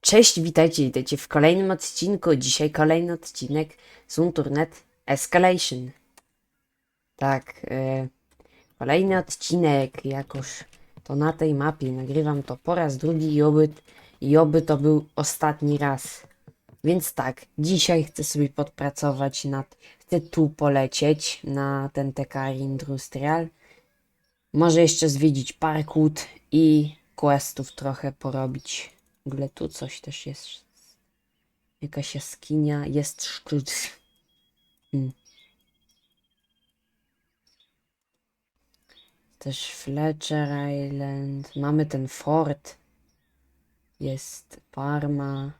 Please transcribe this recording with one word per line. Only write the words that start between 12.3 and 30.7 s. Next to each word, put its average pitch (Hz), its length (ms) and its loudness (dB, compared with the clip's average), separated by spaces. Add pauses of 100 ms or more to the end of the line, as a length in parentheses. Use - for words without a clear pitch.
to 127 140 -10
po 175 180 -2
raz 151 220 0
drugi 156 360 0
i 147 80 4
oby, 151 280 6 (520)
i 139 160 6
oby 160 240 6
to 151 160 2
był 151 280 4 (100)
ostatni 151 600 0
raz. 139 500 -4 (560)
Więc 165 300 0
tak, 127 320 -6 (120)
dzisiaj 165 460 2
chcę 156 200 -8
sobie 147 260 0
podpracować 143 960 -4
nad... 135 320 -6 (220)
Chcę 170 220 -2
tu 160 280 2
polecieć 143 960 0
na 139 500 -4
ten 139 200 -4
T 139 120 -6
K 135 240 -6
R 135 60 -6
Industrial. 139 920 -4 (1040)
Może 165 280 6
jeszcze 160 280 4
zwiedzić 139 440 2
Parkwood 156 760 0 (240)
i 151 440 4 (200)
questów 143 600 -2
trochę 139 360 -6
porobić. 135 840 -8 (300)
W - 20 -8
ogóle 139 220 -6
tu 156 200 -10
coś - 320 -14
też - 240 -14
jest. 139 220 -14 (1300)